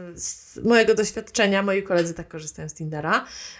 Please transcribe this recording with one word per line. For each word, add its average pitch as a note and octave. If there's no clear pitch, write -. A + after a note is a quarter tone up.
z -
mojego A3
doświadczenia, G#3
moi G3
koledzy E3+
tak E3
korzystają D#3
z D3+
Tindera, D#3+